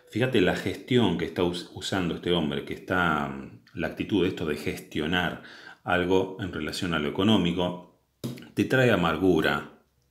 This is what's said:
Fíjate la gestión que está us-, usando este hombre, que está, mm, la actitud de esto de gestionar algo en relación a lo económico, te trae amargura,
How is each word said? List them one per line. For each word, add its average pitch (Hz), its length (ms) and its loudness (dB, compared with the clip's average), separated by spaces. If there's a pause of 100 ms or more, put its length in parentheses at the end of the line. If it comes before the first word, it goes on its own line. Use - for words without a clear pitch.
Fíjate 117 320 2
la 90 140 4
gestión 95 640 0
que 85 60 -2
está 90 180 0
us-, 87 320 -2
usando 87 400 -2
este 87 160 -2
hombre, 73 340 0
que - 80 -8
está, 82 540 0
mm, 67 340 -12 (140)
la 82 120 -4
actitud 87 360 0
de 92 60 2
esto 90 180 -6
de 73 100 -2
gestionar 85 840 -4 (400)
algo 90 560 2
en 87 120 -6
relación 82 440 -4
a 78 40 0
lo 73 100 -2
económico, 90 920 0 (540)
te 104 100 2
trae 131 240 4
amargura, 80 920 2 (280)